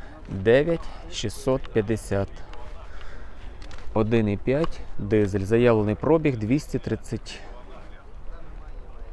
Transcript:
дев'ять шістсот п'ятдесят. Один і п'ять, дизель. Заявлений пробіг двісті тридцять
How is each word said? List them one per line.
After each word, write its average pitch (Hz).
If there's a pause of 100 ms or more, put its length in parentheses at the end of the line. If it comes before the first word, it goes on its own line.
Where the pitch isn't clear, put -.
(280)
дев'ять 127 (240)
шістсот -
п'ятдесят. 101 (1700)
Один 110
і 101
п'ять, 143 (180)
дизель. 101
Заявлений 107
пробіг 151
двісті 123
тридцять - (1700)